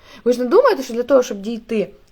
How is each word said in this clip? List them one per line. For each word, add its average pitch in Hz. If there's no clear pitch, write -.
Ви 240
ж 240
не 247
думаєте, 370
що 233
для 233
того, 247
щоб 214
дійти 214